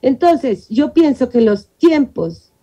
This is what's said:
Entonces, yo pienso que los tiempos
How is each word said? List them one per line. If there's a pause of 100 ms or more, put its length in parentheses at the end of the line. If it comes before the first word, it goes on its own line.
Entonces,
yo
pienso
que
los (100)
tiempos (100)